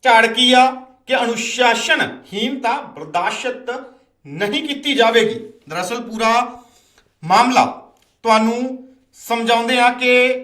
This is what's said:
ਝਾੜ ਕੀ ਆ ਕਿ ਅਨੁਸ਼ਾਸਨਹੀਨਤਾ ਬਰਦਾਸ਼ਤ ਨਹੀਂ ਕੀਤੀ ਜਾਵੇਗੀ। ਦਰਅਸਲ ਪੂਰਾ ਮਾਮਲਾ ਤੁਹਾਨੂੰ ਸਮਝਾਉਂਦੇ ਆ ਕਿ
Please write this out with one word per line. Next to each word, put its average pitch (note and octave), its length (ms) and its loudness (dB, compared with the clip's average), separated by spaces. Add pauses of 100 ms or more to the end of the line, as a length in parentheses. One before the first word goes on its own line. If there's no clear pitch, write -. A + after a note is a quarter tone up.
ਝਾੜ A#3 240 6
ਕੀ B3 260 2
ਆ B3+ 180 6 (360)
ਕਿ B3+ 100 -2
ਅਨੁਸ਼ਾਸਨਹੀਨਤਾ A#3 1600 -2
ਬਰਦਾਸ਼ਤ G#3 1040 -6 (420)
ਨਹੀਂ G#3 420 -6
ਕੀਤੀ C#4+ 260 -4
ਜਾਵੇਗੀ। A3+ 580 2 (160)
ਦਰਅਸਲ F3+ 320 -6
ਪੂਰਾ A3+ 640 -2 (640)
ਮਾਮਲਾ A3 680 2 (300)
ਤੁਹਾਨੂੰ A3+ 680 0 (400)
ਸਮਝਾਉਂਦੇ A#3 520 0
ਆ B3 100 4
ਕਿ B3 360 2 (180)